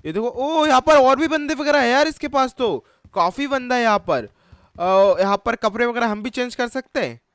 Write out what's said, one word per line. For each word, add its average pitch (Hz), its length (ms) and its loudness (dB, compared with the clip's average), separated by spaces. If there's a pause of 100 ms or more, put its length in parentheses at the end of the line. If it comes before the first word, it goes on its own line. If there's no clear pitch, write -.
ये 156 80 -10
देखो, 220 160 -4
ओ 302 380 -2
यहाँ 262 140 4
पर 302 160 4
और 262 200 6
भी 311 120 -2
बंदे 294 260 -4
वगैरह 285 260 0
है 240 100 0
यार 294 180 2
इसके 294 200 -8
पास 262 300 -2
तो, 208 180 -2 (380)
काफी 190 320 -2
बंदा 254 280 -4
है 247 80 0
यहाँ 214 160 2 (100)
पर। 123 200 -2 (500)
अ, 190 420 4
यहाँ 196 240 0
पर 233 120 -2
कपड़े 214 300 -2
वगैरह 240 200 -2
हम 214 160 -4
भी 240 80 -8
चेंज 247 240 -6
कर 240 140 -4
सकते 262 320 -8
हैं। 120 200 -6 (140)